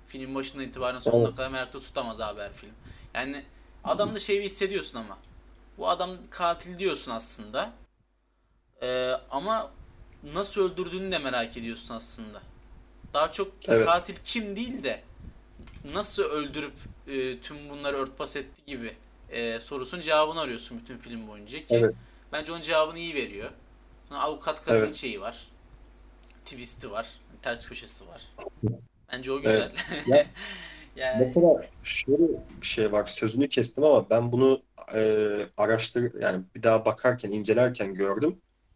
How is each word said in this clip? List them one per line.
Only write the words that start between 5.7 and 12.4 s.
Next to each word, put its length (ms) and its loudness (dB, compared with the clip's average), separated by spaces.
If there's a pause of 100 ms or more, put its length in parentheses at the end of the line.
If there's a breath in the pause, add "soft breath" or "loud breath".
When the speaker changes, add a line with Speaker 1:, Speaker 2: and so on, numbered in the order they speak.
Speaker 1:
Bu 100 -2
adam 220 0 (200)
katil 480 -2
diyorsun 340 0
aslında. 600 -4 (1080)
Ee, 300 0 (180)
ama 400 -2 (540)
nasıl 360 0
öldürdüğünü 520 -2
de 60 2
merak 380 -2
ediyorsun 380 -6
aslında. 480 -6 (720)